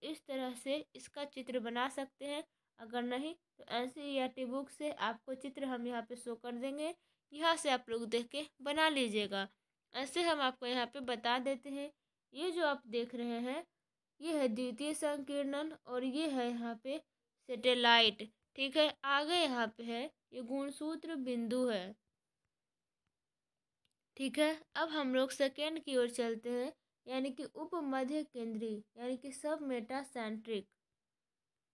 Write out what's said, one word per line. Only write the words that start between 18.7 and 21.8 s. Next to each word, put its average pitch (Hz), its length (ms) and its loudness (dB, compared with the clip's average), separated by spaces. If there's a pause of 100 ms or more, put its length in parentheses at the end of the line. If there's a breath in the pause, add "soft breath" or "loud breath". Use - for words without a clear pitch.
है। 302 120 8 (180)
आगे 294 280 4
यहाँ 262 320 4 (100)
पे 233 80 -12
है 233 180 -2 (300)
ये 247 100 -8
गुणसूत्र 285 720 -4
बिंदु 247 500 0
है, 202 280 0 (2250)